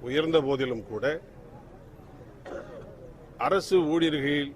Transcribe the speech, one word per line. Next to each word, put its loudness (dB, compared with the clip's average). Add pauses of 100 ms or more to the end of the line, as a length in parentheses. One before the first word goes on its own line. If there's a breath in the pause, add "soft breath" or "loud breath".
உயர்ந்த 2 (100)
போதிலும் 0
கூட, -4 (2500)
அரசு 4 (160)
ஊழியர்கள் 2 (120)